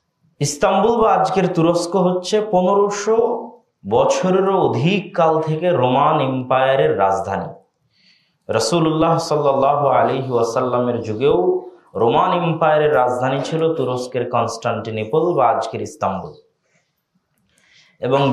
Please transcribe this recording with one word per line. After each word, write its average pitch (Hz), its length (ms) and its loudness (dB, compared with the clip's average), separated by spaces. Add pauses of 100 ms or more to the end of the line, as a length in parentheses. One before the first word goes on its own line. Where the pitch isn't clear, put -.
(400)
ইস্তাম্বুল 202 600 0
বা 220 160 2
আজকের 185 300 0 (100)
তুরস্ক 170 360 0 (140)
হচ্ছে 180 300 -2 (160)
পনেরোশো 202 640 2 (680)
বছরেরও 185 680 2 (120)
অধিক 151 360 0 (160)
কাল 160 140 4 (140)
থেকে 156 200 -2 (140)
রোমান 139 360 2 (120)
এম্পায়ারের 131 640 2 (100)
রাজধানী। 95 480 -2 (1000)
রাসূলুল্লাহ 160 680 0 (160)
সাল্লাল্লাহু 143 560 2 (120)
আলাইহি 127 340 0
ওয়াসাল্লামের 120 720 0
যুগেও 131 320 0 (640)
রোমান 170 280 2 (100)
এম্পায়ারের 156 600 2
রাজধানী 127 380 0 (100)
ছিল 160 140 -2 (140)
তুরস্কের 123 480 -4 (100)
কনস্টান্টিনোপল 110 880 -2 (120)
বা 135 160 2
আজকের 113 360 -4
ইস্তাম্বুল। 92 460 -6 (1700)
এবং 131 180 0 (120)